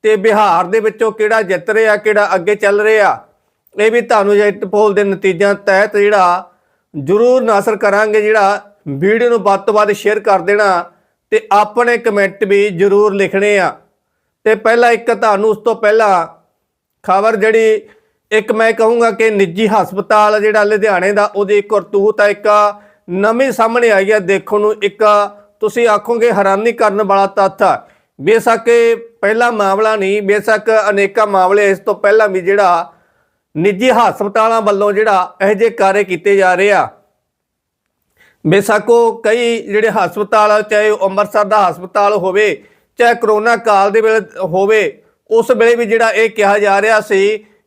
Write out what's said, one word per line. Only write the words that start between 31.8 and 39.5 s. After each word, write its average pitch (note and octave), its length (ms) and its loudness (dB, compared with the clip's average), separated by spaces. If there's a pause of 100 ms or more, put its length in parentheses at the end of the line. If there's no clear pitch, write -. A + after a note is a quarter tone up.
ਪਹਿਲਾਂ G#3 340 2
ਵੀ F#3 120 -4
ਜਿਹੜਾ F3 520 0 (640)
ਨਿੱਜੀ G3+ 320 0
ਹਸਪਤਾਲਾਂ A3 720 0
ਵੱਲੋਂ G#3 300 0
ਜਿਹੜਾ G3+ 500 -2
ਇਹੋ G3+ 120 0
ਜਿਹੇ G#3+ 160 0
ਕਾਰੇ G3 340 0
ਕੀਤੇ F#3+ 340 -2
ਜਾ F#3 180 2
ਰਹੇ G3+ 160 0
ਆ। D#3 180 0 (1600)
ਬੇਸ਼ੱਕ G3+ 420 0
ਉਹ A#3 340 2
ਕਈ A#3 380 -2